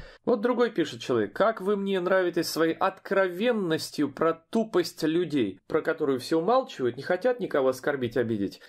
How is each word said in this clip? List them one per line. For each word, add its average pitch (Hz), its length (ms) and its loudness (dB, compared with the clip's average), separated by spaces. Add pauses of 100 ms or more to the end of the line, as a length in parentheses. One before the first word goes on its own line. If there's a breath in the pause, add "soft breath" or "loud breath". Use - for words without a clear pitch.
(260 loud breath)
Вот 220 160 2
другой 240 280 2
пишет 143 300 -2
человек. 110 340 0
«Как 214 280 2
вы 202 140 0
мне 196 220 -2
нравитесь 180 500 0
своей 160 260 0
откровенностью 185 1400 0
про 160 220 2 (160)
тупость 220 520 0
людей, 147 640 0
про 160 140 0
которую 147 400 0
все 160 180 0
умалчивают, 170 600 0
не 135 40 -10
хотят 247 380 0
никого 143 280 2
оскорбить, 131 500 -2
обидеть. 110 500 -2